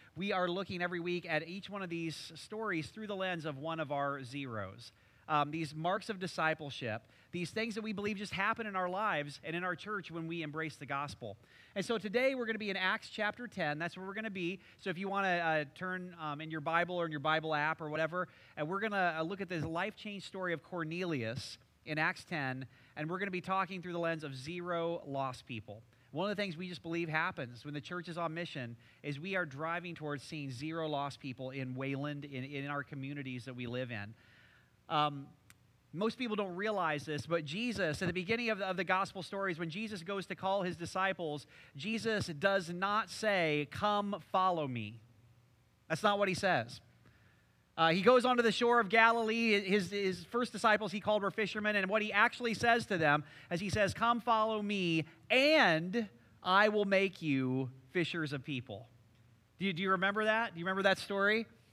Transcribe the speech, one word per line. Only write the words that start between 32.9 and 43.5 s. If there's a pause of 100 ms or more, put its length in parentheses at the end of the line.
that
we
live
in. (760)
Um, (640)
most
people
don't
realize
this,
but
Jesus,
at
the
beginning
of
the,
of
the
gospel
stories,
when
Jesus
goes
to
call
his
disciples, (300)
Jesus
does
not
say,